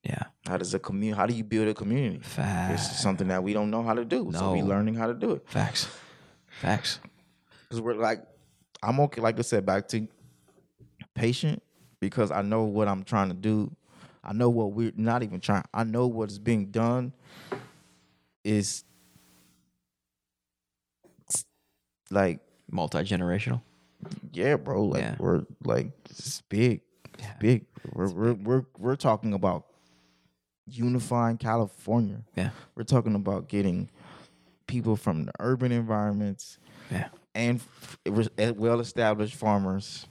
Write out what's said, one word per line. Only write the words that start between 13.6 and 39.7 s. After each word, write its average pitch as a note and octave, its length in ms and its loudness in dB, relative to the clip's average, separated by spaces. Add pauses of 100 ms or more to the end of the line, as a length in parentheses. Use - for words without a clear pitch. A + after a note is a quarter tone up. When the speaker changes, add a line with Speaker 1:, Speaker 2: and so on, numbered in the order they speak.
Speaker 2:
I G2+ 100 -10
know A#2+ 160 4
what A2 240 0
we're A2+ 220 -2
not A#2 280 2
even G2 160 -6
trying. G2 240 2 (100)
I A2+ 100 0
know A#2 240 2
what's A2 300 -2
being G#2+ 320 0
done A#2+ 440 0 (1300)
is, G#2 400 0 (3250)
like, F#2+ 280 2 (320)
Speaker 1:
Multi-generational? F#2 920 -2 (720)
Speaker 2:
Yeah, C3 240 2
bro. G#2 280 0
Like, C2 160 0
Speaker 1:
Yeah. A1 180 -4
Speaker 2:
we're, F2 260 2 (180)
like, C2 280 0 (180)
it's - 400 -12
big. A2+ 320 2 (320)
It's - 100 -18
Speaker 1:
Yeah. G#2+ 160 -16
Speaker 2:
big. A2 260 4 (280)
We're, F#2 120 -2
Speaker 1:
It's F#2 80 -2
Speaker 2:
we're, A2+ 200 2
Speaker 1:
big. G2+ 140 -6
Speaker 2:
we're, B2+ 180 2 (140)
we're B2 160 0
talking A2 380 2
about F2+ 340 0 (1000)
unifying A#2+ 680 0
California. A2 880 0 (120)
Speaker 1:
Yeah. F#2+ 140 0 (260)
Speaker 2:
We're A#2+ 80 -6
talking A2+ 320 4
about G2 340 -2
getting F#2+ 400 0 (800)
people A2+ 280 0
from F2+ 300 -2
the - 140 -8
urban B2 320 0
environments G#2 840 -2 (340)
Speaker 1:
Yeah. - 180 -2 (260)
Speaker 2:
and A#2+ 240 2
f-, - 480 -16
re-, G#2+ 200 2 (120)
eh, A2 120 4
well-established A2 840 2
farmers G2 760 0